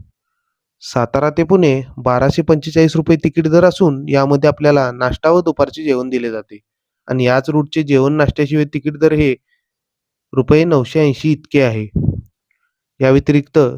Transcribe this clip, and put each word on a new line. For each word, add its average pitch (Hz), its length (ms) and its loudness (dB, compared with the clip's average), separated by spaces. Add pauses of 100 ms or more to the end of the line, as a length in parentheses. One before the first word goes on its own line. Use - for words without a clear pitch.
(840)
सातारा 135 460 -2
ते 165 140 -2
पुणे 160 380 2 (160)
बाराशे 127 440 0
पंचेचाळीस 156 540 0
रुपये 160 280 0
तिकीट 160 240 -2
दर 170 160 4
असून 160 460 0
यामध्ये 139 400 2
आपल्याला 143 420 0
नाश्ता 123 380 -2
व 175 120 2
दुपारचे 156 420 -4
जेवण 131 260 -2
दिले 120 220 -4
जाते 107 280 -14 (480)
आणि 127 180 -2
याच 131 240 0
रूटचे 151 340 -2
जेवण 139 300 2
नाश्त्याशिवाय 151 600 0
तिकीट 147 260 -6
दर 156 140 2
हे 147 200 0 (1000)
रुपये 151 320 2
नऊशे 156 340 0
ऐंशी 151 320 0
इतके 143 300 -2
आहे. 110 240 -2 (1120)
या 135 120 2
व्यतिरिक्त 143 480 2 (180)